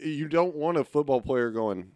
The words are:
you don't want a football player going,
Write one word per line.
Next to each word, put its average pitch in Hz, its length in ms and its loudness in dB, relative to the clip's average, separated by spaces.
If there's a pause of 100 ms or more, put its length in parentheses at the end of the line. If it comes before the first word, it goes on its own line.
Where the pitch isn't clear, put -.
you 151 200 -4
don't 170 260 2
want 156 240 0
a 135 60 2
football 143 360 0
player 120 300 0
going, 104 460 -2